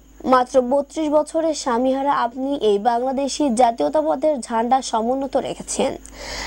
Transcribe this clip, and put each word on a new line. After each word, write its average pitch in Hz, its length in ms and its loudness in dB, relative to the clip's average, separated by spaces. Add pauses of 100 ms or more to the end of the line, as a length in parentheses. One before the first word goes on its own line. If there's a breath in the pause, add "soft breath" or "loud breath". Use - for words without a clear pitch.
(260)
মাত্র 254 360 4
বত্রিশ 285 480 -2
বছরের 302 440 2
স্বামীহারা 262 600 0
আপনি 254 420 -2
এই 208 240 2
বাংলাদেশি 254 680 0
জাতীয়তাবাদের 285 920 2
ঝান্ডা 240 400 0
সমুন্নত 254 560 -2
রেখেছেন। - 600 -4 (500 loud breath)